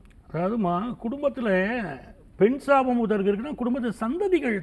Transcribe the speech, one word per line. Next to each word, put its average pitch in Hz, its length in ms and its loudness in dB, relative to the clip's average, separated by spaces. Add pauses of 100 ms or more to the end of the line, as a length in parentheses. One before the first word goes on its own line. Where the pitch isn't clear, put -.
(320)
அதாவதுமா, 190 720 0
குடும்பத்துல 233 640 0 (680)
பெண் 240 220 4
சாபம் 254 500 2
ஒருத்தருக்கு 202 260 2
இருக்குன்னா 247 200 -6
குடும்பத்து 247 380 -2
சந்ததிகள் 277 720 0